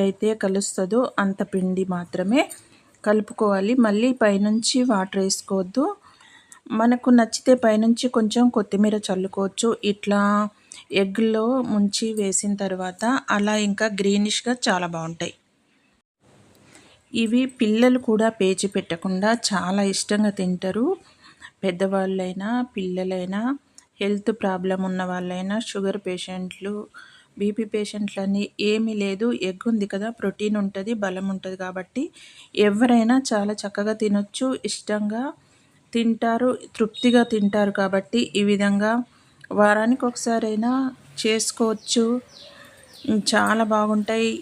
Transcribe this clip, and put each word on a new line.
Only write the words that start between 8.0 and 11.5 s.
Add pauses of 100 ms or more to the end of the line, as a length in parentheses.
కొంచెం (120)
కొత్తిమీర (140)
చల్లుకోవచ్చు. (220)
ఇట్లా (840)
ఎగ్లో (260)